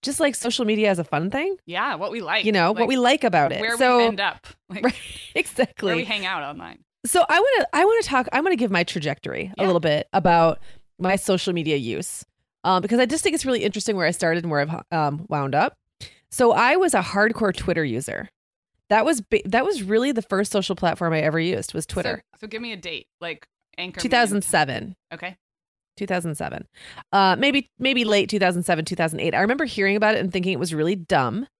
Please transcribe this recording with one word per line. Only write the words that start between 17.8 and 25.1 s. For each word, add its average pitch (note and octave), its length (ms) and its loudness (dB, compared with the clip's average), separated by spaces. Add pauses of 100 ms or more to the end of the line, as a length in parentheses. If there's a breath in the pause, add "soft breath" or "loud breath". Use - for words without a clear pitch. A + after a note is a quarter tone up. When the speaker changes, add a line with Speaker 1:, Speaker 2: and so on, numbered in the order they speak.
Speaker 1:
user. B2+ 440 -6 (640)
That A3 140 4
was C#4 160 0
ba-, - 240 0
that A3+ 200 0
was D#4+ 200 -2
really A3 260 2
the A3+ 100 -2
first G3 300 -2
social F#3+ 240 -2
platform E3+ 380 -2
I D#3 80 0
ever D3+ 180 0
used E3 360 -4
was D#3+ 120 -6
Twitter. - 380 -6 (100)
Speaker 2:
So, - 60 -20
so A3 80 -18
give A3 120 -12
me A#3 120 -10
a G#3 40 -12
date, E3 300 -12 (140)
like, E3 260 -12 (320)
anchor F3+ 200 -10
me - 20 -10
in - 20 -8
Speaker 1:
Two E3+ 60 -4
thousand G3+ 340 2
seven. D3+ 540 -2 (160)